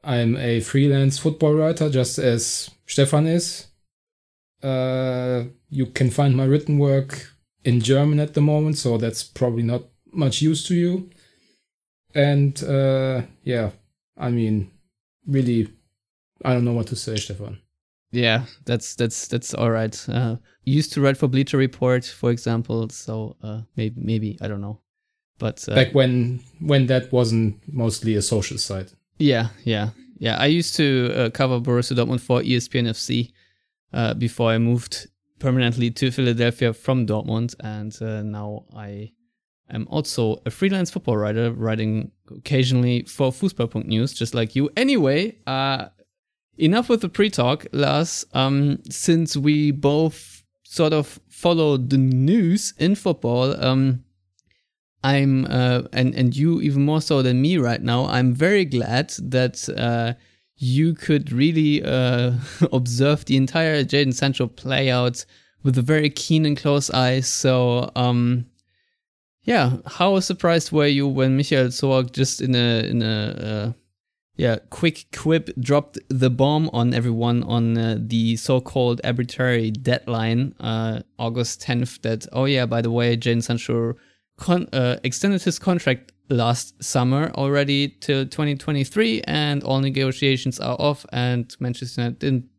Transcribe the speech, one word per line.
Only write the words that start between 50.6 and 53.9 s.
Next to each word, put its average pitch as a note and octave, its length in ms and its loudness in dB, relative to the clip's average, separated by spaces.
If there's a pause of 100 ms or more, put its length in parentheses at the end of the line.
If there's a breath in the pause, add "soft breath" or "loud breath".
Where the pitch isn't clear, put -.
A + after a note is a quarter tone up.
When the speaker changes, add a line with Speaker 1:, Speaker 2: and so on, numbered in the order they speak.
Speaker 2:
sort D#3 280 0
of D3+ 260 -2 (120)
follow D#3+ 480 2
the C3 200 0
news D#3+ 800 2
in F#3 180 2
football, B2+ 680 0
um, C3 400 2 (1000)